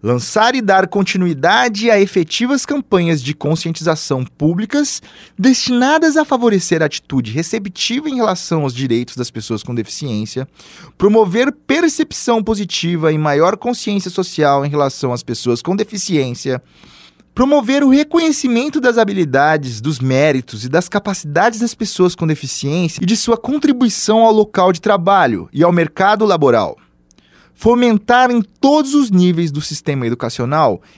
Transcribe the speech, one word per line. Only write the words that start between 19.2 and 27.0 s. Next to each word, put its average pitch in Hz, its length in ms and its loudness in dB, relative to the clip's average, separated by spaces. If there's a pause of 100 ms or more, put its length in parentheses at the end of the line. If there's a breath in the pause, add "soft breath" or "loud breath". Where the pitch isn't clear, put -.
dos 139 180 -4
méritos 131 640 0
e 127 60 -8
das 165 180 0
capacidades 202 720 -2
das 233 140 -2
pessoas 180 420 0
com 165 100 -4
deficiência 156 760 -4
e - 40 -2
de 208 120 2
sua 233 200 0
contribuição 247 840 0
ao 226 120 6
local 208 400 2
de 180 80 -2
trabalho 175 720 2
e 139 100 0
ao 175 120 4
mercado 190 520 2
laboral. 131 520 2 (760 soft breath)